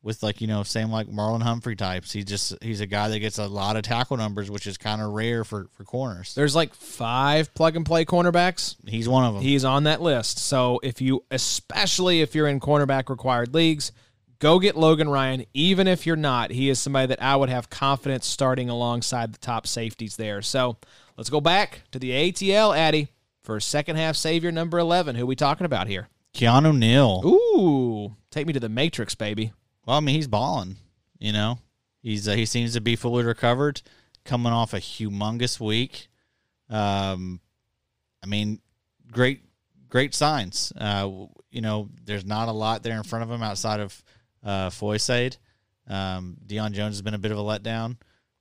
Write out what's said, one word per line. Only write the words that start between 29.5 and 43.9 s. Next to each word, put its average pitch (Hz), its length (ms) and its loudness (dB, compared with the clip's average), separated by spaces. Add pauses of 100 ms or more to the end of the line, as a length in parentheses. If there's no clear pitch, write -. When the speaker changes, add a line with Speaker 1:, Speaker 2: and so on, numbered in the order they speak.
Speaker 1:
Well, 127 100 2
I 151 60 4
mean, 143 140 2
he's 156 120 -2
balling, 110 480 -2 (420)
you 107 140 -4
know? 107 280 -2 (420)
He's, 107 260 -4
uh, 104 60 2
he 113 120 2
seems 117 280 -2
to 117 80 -2
be 113 160 2
fully 120 260 0
recovered, 123 580 0 (440)
coming 120 260 0
off 117 220 0
a 98 80 -4
humongous 110 800 -6
week. 113 480 -4 (600)
Um, 98 680 -2 (840)
I 196 60 -14
mean, 208 320 -2 (500)
great, 127 340 0 (440)
great 131 260 0
signs. 143 640 -2
Uh, 101 260 -2
w-, 95 260 -8 (220)
you 113 100 -8
know, 107 260 -2 (160)
there's 101 220 -8
not 110 240 -4
a - 20 -4
lot 110 320 -2
there 113 140 -4
in 104 60 -6
front 113 200 -6
of 113 80 -8
him 117 100 -6
outside 107 380 -4
of, 101 240 -10 (400)